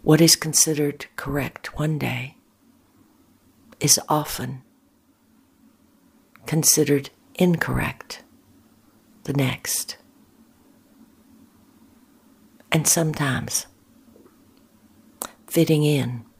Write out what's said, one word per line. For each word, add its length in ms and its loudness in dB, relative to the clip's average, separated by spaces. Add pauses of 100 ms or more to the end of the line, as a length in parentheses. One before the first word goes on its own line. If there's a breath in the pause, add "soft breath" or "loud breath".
What 220 6
is 140 6
considered 680 -2 (120)
correct 640 -8
one 200 -2
day 400 -6 (1400)
is 300 2
often 540 -4 (1800)
considered 640 2 (240)
incorrect 880 0 (1000)
the 100 -6
next. 640 -4 (2750)
And 160 2
sometimes 760 -2 (1800 loud breath)
fitting 380 4
in 400 0 (160)